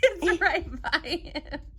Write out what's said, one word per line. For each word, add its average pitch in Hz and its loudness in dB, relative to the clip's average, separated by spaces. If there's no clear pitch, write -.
It's 381 4
right 339 0
by 269 -2
him. 294 -6